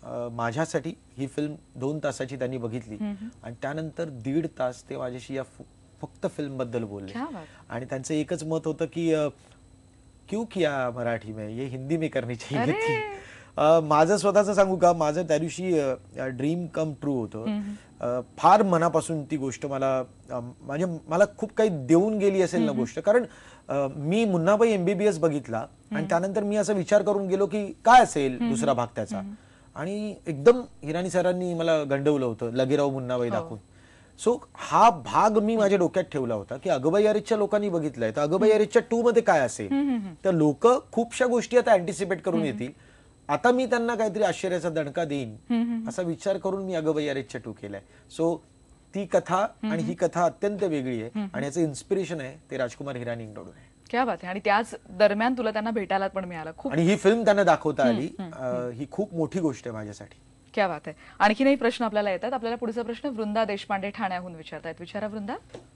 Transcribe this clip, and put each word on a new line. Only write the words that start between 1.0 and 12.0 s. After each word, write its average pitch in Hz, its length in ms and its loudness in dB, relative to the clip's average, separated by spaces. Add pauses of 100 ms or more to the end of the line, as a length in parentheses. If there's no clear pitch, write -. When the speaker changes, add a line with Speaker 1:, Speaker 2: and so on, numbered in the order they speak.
Speaker 1:
ही 135 80 -4
फिल्म 147 280 -4 (200)
दोन 139 300 -4
तासाची 135 320 -4
त्यांनी 127 220 -4
बघितली 113 360 -8
Speaker 2:
हम्म, 208 160 -6
हम्म. 202 180 -10 (140)
Speaker 1:
आणि 120 200 -12
त्यानंतर 156 420 -6
दीड 139 420 -4 (120)
तास 127 320 -4
ते 139 60 -8
माझ्याशी 127 400 -8
या 131 60 -6
फ-, - 200 -16 (400)
फक्त - 240 -10 (100)
फिल्मबद्दल 131 480 -4
बोलले. 98 280 -10
Speaker 2:
क्या 247 120 -8
बात. 220 200 -12 (240)
Speaker 1:
आणि 120 160 -8
त्यांचं 131 300 -6
एकच 151 300 -4
मत 160 200 -2
होतं 160 200 -4
की, 165 300 0
अ, 151 140 0 (1000)
"क्यों 220 240 -4
किया 143 380 0
मराठी 117 420 -4
में, 107 160 -10
ये 117 160 -8
हिंदी 131 320 -6
में 156 140 -2